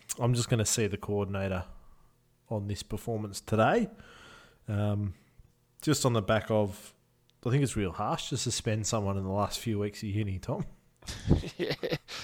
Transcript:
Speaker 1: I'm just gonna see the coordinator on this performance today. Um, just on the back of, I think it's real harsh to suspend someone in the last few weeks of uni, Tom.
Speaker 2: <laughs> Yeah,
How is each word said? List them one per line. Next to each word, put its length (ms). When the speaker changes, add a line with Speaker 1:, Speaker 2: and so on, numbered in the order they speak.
Speaker 1:
I'm 160
just 160
gonna 160
see 220
the 100
coordinator 680
on 180
this 160
performance 580
today. 480
Um, 460
just 240
on 80
the 80
back 300
of, 420
I 40
think 140
it's 120
real 160
harsh 380
to 80
suspend 500
someone 300
in 60
the 80
last 280
few 200
weeks 240
of 60
uni, 300
Tom. 300
Speaker 2:
<laughs> 60
Yeah, 160